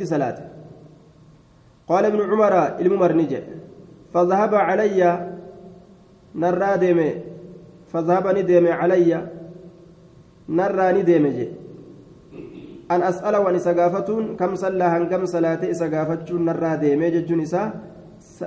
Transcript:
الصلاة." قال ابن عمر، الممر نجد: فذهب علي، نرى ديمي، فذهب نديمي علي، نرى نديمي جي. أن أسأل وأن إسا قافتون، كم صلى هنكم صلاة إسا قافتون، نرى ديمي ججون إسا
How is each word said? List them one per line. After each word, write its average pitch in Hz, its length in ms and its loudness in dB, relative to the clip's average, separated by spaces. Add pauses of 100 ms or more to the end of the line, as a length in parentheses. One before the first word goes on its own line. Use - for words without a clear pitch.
الصلاة." 147 380 -4 (1500)
قال 190 160 2
ابن 208 160 0 (100)
عمر، 208 240 4 (260)
الممر 180 400 2
نجد: 135 240 -4 (720)
فذهب 190 400 2
علي، 196 460 2 (1400)
نرى 180 300 0 (100)
ديمي، 170 280 4 (840)
فذهب 175 340 0 (100)
نديمي 170 340 4 (100)
علي، 175 300 4 (1400)
نرى 190 380 0 (100)
نديمي 165 400 4
جي. 120 120 -6 (1400)
أن 180 120 2
أسأل 185 340 -2
وأن 190 180 2
إسا 175 240 0
قافتون، 175 460 0 (140)
كم 185 160 -2
صلى 185 300 -2
هنكم 175 400 0
صلاة 165 460 0
إسا 170 240 -2
قافتون، 165 500 -2
نرى 165 320 0
ديمي 147 340 2
ججون 165 300 0
إسا 160 220 -2 (840)